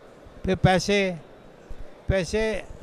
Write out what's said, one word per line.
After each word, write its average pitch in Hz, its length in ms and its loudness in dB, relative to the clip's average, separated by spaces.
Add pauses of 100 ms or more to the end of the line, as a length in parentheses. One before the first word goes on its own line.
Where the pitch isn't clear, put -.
(440)
फिर 185 120 2
पैसे, 190 640 4 (880)
पैसे 208 560 0 (180)